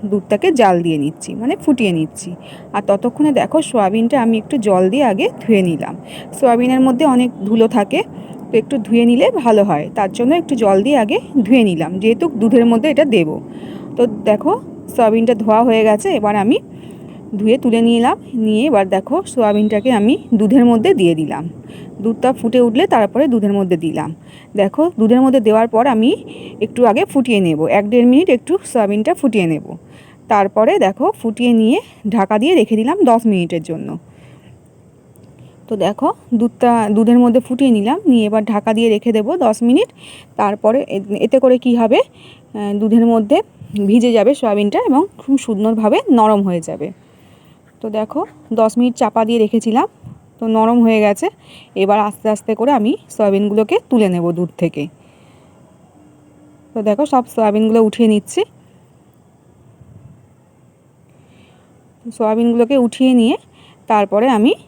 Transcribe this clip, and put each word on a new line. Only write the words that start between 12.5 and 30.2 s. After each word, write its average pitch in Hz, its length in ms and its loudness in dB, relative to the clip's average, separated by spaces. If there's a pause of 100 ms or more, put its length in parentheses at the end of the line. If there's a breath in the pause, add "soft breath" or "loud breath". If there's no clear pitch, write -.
মধ্যে 233 240 2
এটা 285 140 2
দেবো। 175 360 0 (560 loud breath)
তো 240 100 2
দেখো, 214 540 -2 (360)
সোয়াবিনটা 226 380 2
ধোয়া 214 280 2
হয়ে 226 220 2
গেছে, 214 240 0
এবার 208 280 -2
আমি 220 220 0 (760 loud breath)
ধুয়ে 220 220 2
তুলে 233 240 0
নিলাম। 233 340 2 (180)
নিয়ে 220 320 0
এবার 202 220 2
দেখো, 202 380 -2
সোয়াবিনটাকে 214 680 0
আমি 233 260 2 (160)
দুধের 220 300 4
মধ্যে 240 300 2
দিয়ে 175 200 2
দিলাম। 156 360 -6 (500 loud breath)
দুধটা 233 320 -2
ফুটে 247 280 -2
উঠলে 240 260 2
তারপরে 233 400 0
দুধের 208 260 0
মধ্যে 185 240 0
দিলাম। 160 380 -6 (420 loud breath)
দেখো, 208 420 0
দুধের 226 220 4
মধ্যে 262 200 4
দেওয়ার 220 280 2
পর 226 180 0
আমি 240 300 2 (440 loud breath)
একটু 233 260 0
আগে 233 180 2
ফুটিয়ে 240 360 -2
নেব, 160 260 0
এক 202 240 0
দেড় 240 160 4
মিনিট 294 240 4
একটু 285 340 0
সোয়াবিনটা 214 500 -2
ফুটিয়ে 214 320 -2
নেব। 160 300 -6 (520 loud breath)